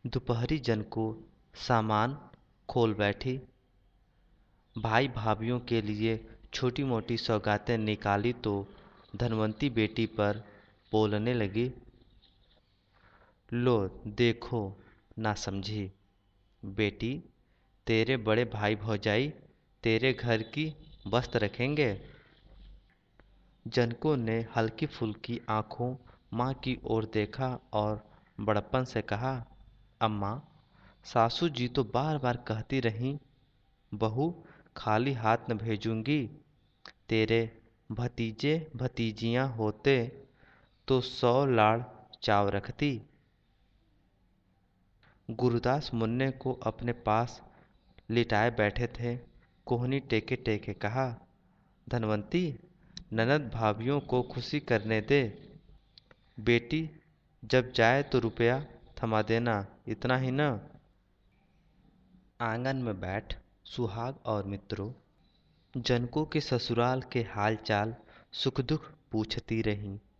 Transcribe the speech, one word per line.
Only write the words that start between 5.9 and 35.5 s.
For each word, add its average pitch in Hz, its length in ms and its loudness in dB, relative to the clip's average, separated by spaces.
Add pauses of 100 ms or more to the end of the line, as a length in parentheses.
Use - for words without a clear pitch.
छोटी 127 300 -2
मोटी 117 340 0
सौगातें 107 600 0
निकाली 107 560 0
तो 101 340 -2 (480)
धनवंती 110 540 0
बेटी 113 360 2
पर 104 380 0 (480)
बोलने 107 420 2
लगी, 113 380 0 (1800)
"लो 120 540 2
देखो 110 760 0 (360)
ना 110 140 0
समझी, 98 580 -4 (720)
बेटी, 110 580 -2 (640)
तेरे 113 300 4
बड़े 110 280 4
भाई 104 300 0
भौजाई 107 540 0 (540)
तेरे 117 300 2
घर 117 300 0
की 156 300 -6 (340)
बस्त 117 280 0
रखेंगे।" 120 720 0 (1600)
जनको 120 480 2
ने 113 400 -2
हल्की 113 300 0
फुल्की 117 640 -6
आंखों 117 460 -2 (380)
माँ 123 200 0
की 127 300 -4
ओर 110 220 0
देखा 110 540 -2 (140)
और 107 380 -2 (280)
बड़प्पन 104 440 0
से 113 180 -2
कहा, 123 440 -4 (560)
"अम्मा, 107 400 0 (640)
सासू 117 460 2
जी 123 180 -2
तो 123 160 0
बार 139 340 0
बार 123 200 0
कहती 110 420 -2
रहीं, 123 400 -2 (760)
'बहू, 113 520 -2 (320)
खाली 113 360 2
हाथ 113 240 2 (120)
न 117 80 -2